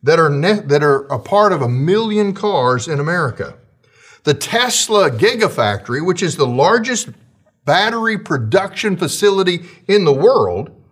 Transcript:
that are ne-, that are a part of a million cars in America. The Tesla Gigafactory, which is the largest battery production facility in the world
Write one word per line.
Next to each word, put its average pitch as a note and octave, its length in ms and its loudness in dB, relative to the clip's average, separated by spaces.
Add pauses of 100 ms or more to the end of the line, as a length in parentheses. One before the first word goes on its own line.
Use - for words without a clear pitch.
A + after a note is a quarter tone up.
that D#3+ 160 4
are D#3 100 4
ne-, F3 300 0
that C#3+ 240 0
are C#3 240 2
a C3+ 100 -4
part G3+ 340 2
of D3 120 -2
a A#2 40 0
million G3+ 640 0
cars D3+ 560 0
in D3 120 -4
America. D3 580 -4 (680)
The D3 120 2
Tesla A3 760 0
Gigafactory, C3+ 960 -2
which F3+ 160 -2
is E3+ 140 -2
the C#3+ 100 2
largest G#3+ 640 0 (560)
battery A3 540 0
production F#3 760 -4
facility F3+ 680 -2 (260)
in G3 180 2
the C#3+ 80 4
world C3+ 580 2 (200)